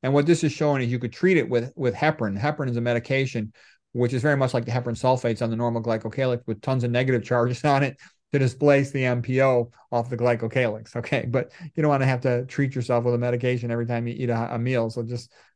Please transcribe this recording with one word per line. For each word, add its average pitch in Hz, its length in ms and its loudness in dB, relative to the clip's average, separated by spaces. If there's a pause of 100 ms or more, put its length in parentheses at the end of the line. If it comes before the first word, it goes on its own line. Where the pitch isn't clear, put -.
And 135 100 0
what 143 120 4
this 165 180 4
is 147 80 2
showing 143 320 0
is 120 80 0
you 123 80 -2
could 120 140 -6
treat 185 240 4
it 139 120 0
with, 120 260 0
with 123 200 -2
heparin. 120 440 0
Heparin 147 300 -2
is 120 80 -2
a 120 40 -2
medication, 120 720 -2 (400)
which 123 200 0
is 127 80 0
very 143 160 2
much 131 160 0
like 120 120 -2
the 123 60 -6
heparin 117 280 -4
sulfates 127 420 0
on 117 80 -2
the 113 60 -2
normal 117 260 -2
glycocalyx 117 640 -2
with 113 160 -6
tons 131 220 -2
of 120 80 0
negative 123 320 2
charges 123 400 0
<laughs> - 0 -
on 139 200 4
it 135 140 -4 (340)
to 143 80 2
displace 139 520 4
the 131 140 -2
M 123 160 0
P 127 200 0
O 123 300 4 (200)
off 120 180 -2
the 127 80 -6
glycocalyx, 113 800 -2
okay? 120 300 -4
But 120 240 -2 (240)
you 160 60 -2
don't 151 80 4
wanna 135 160 2
have 131 160 2
to 127 240 0
treat 135 300 -2
yourself 120 300 0
with 120 100 2
a - 20 0
medication 120 540 -2
every 117 140 -2
time 117 220 -2
you 120 100 -8
eat 127 120 -4
a, 117 260 -2
a 117 40 -4
meal, 120 300 0
so 120 120 -8
just 117 300 -8 (240)